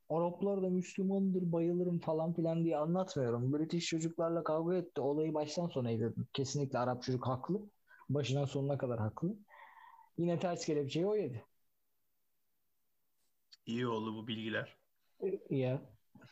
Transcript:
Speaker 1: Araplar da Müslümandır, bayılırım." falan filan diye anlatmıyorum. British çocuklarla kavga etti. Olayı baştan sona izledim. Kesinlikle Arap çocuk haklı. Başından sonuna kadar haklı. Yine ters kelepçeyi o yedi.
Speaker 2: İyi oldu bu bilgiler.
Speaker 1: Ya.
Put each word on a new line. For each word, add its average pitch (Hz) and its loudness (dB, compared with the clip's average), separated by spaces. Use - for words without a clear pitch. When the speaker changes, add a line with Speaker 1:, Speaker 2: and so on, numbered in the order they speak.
Speaker 1:
Araplar 175 0
da 185 2
Müslümandır, 185 2
bayılırım." 175 2
falan 160 0
filan 165 2
diye 160 2
anlatmıyorum. 143 0
British 156 0
çocuklarla 165 0
kavga 165 2
etti. 175 -2
Olayı 151 2
baştan 151 0
sona 123 0
izledim. 117 0
Kesinlikle 135 0
Arap 123 0
çocuk 127 0
haklı. 151 -2
Başından 135 2
sonuna 139 0
kadar 120 -2
haklı. 165 -2
Yine 170 2
ters 175 -2
kelepçeyi 151 0
o 214 2
yedi. 131 -2
Speaker 2:
İyi 120 -2
oldu 110 -2
bu 110 -8
bilgiler. 110 -4
Speaker 1:
Ya. 131 0